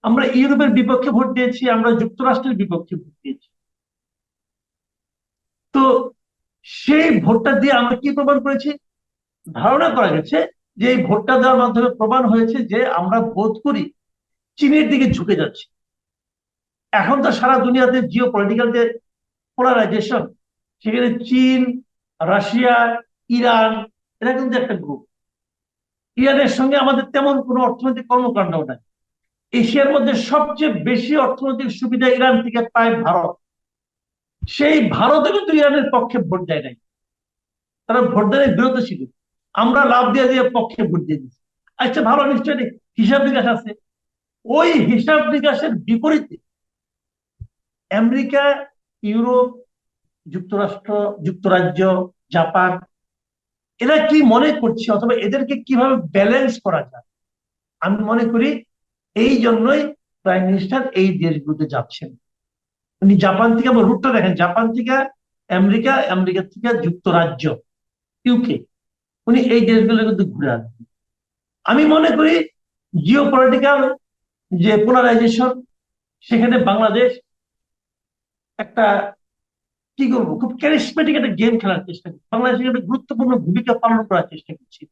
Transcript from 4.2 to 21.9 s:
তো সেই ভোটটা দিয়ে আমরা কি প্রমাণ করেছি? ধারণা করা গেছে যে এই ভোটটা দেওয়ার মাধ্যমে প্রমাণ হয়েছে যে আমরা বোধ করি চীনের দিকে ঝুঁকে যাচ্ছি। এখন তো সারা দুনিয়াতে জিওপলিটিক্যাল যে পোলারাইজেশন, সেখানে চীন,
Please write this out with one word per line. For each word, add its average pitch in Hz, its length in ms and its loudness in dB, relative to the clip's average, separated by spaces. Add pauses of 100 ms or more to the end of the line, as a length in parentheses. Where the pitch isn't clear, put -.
তো 254 380 2 (520)
সেই 302 580 0
ভোটটা 277 400 2
দিয়ে 277 120 2
আমরা 240 240 0
কি 285 180 -4
প্রমাণ 285 280 0
করেছি? 277 300 -4 (800)
ধারণা 277 380 0
করা 220 180 0
গেছে 156 380 -2 (300)
যে 240 160 0
এই - 120 0
ভোটটা 226 340 0
দেওয়ার 254 200 4
মাধ্যমে 233 360 0
প্রমাণ 233 340 0
হয়েছে 226 360 0
যে 226 220 -2
আমরা 190 340 -2
বোধ 220 440 -4
করি 240 280 -4 (640)
চীনের 294 340 2
দিকে 262 240 2
ঝুঁকে 175 220 -2
যাচ্ছি। 147 300 -6 (1300)
এখন 254 240 0
তো - 80 2
সারা 262 240 2 (100)
দুনিয়াতে 254 320 2 (140)
জিওপলিটিক্যাল 233 640 0
যে 233 60 2 (720)
পোলারাইজেশন, 233 680 0 (600)
সেখানে 240 260 -2 (200)
চীন, 254 320 2 (600)